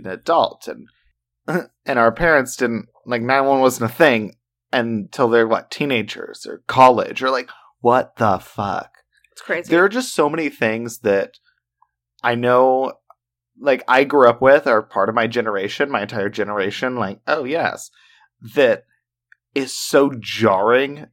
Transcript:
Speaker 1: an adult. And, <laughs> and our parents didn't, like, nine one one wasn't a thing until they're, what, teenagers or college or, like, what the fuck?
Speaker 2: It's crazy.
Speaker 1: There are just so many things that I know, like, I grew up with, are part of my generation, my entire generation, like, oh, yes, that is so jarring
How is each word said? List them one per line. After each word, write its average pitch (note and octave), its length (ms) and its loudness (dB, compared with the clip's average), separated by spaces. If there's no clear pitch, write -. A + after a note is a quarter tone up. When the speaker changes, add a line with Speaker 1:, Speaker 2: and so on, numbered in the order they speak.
Speaker 1:
an F#2+ 60 -10
adult. - 560 -2
And, - 200 -16
<laughs> E3 220 -6
and C3 140 -2
our A2+ 120 4
parents C#3+ 440 0
didn't, A#2 320 -4
like, A#2+ 160 -4
nine C3 240 0
one C#3 80 2
one C3 80 2
wasn't B2 300 0
a - 20 -20
thing A#2 420 2
until A#2 560 -2
they're, A2+ 180 4
what, G#2+ 240 -4
teenagers - 760 -6
or - 220 -16
college B2+ 560 4
or, C3 60 -2
like, B2+ 200 -4
what B2 380 0
the G#2 220 0
fuck? - 520 -8
Speaker 2:
It's - 100 -20
crazy. F3 300 -8
Speaker 1:
There E3+ 120 6
are G3+ 60 2
just B3+ 240 -6
so D3 160 0
many D#3 200 -4
things A2+ 500 -4
that G2 380 0
I A#2+ 120 0
know, B2+ 580 2
like, C3 280 0
I C3 160 4
grew C3+ 260 4
up A#2 120 0
with, C#3+ 260 4
are A2 160 2
part G2+ 260 -2
of A2 60 -6
my A#2 120 0
generation, A2 600 -4
my A2+ 140 -4
entire G#2 260 -6
generation, G#2 680 -4
like, G2+ 320 -6
oh, D3+ 160 -2
yes, C3+ 460 -6
that B2 300 2
is C3+ 220 -4
so C#3+ 440 2
jarring A2+ 920 0